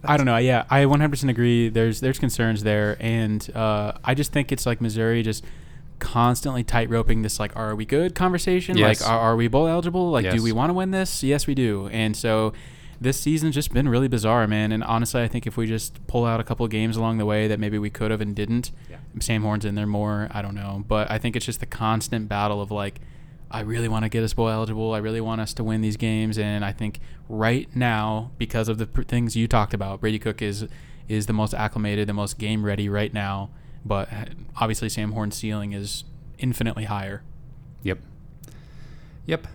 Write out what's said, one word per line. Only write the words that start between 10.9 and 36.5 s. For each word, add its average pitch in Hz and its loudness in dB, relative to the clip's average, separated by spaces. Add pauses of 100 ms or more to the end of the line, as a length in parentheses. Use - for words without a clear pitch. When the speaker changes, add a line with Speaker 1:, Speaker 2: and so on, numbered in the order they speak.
Speaker 1:
this?" 190 -2
Yes, 139 2
we 143 0
do. 107 2
And 110 2
so 110 2 (480)
this 131 0
season's 156 2
just 147 0
been 135 4
really 127 4
bizarre, 113 4
man. 107 2
And 110 0
honestly, 117 0
I 117 0
think 113 -2
if 110 -6
we 92 0
just - -4
pull 120 2
out 113 2
a 117 -2
couple 117 -2
games 110 0
along 113 0
the 107 0
way 107 2
that 107 0
maybe 107 0
we 104 -2
could 107 -2
have 110 0
and 104 -2
didn't, 110 -2 (180)
Speaker 2:
Yeah. - -16 (220)
Speaker 1:
Sam 110 0
Horn's 104 0
in 101 -2
there 104 0
more. 104 0
I 104 -6
don't 101 -6
know. 101 -6
But 107 0
I 107 0
think 117 -2
it's - -2
just - -6
the 117 -4
constant 110 0
battle 104 0
of, 101 -6
like, 101 -4 (500)
"I 110 -6
really 113 -2
wanna 110 0
get 113 0
us 110 0
bowl 113 2
eligible. 110 0
I 110 -2
really 110 -2
want 110 -2
us 107 -6
to 117 -4
win 110 0
these 107 0
games." 110 0
And 104 -2
I 98 -2
think 107 -6 (280)
right 113 0
now, 110 0
because 113 0
of 110 0
the 110 -2
pr-, - 0
things 120 0
you 113 2
talked 107 4
about, 98 -4
Brady 110 0
Cook 107 -4
is, 104 -4 (440)
is 110 0
the 107 0
most 107 0
acclimated, 104 -2
the 104 -4
most 101 -4
game 107 -2
ready 104 0
right 104 -2
now. 98 -4 (360)
But, 98 -2
uh, 104 -8 (320)
obviously 110 -2
Sam 107 -4
Horn's 107 -4
ceiling 107 -4
is 101 -8 (340)
infinitely 120 -2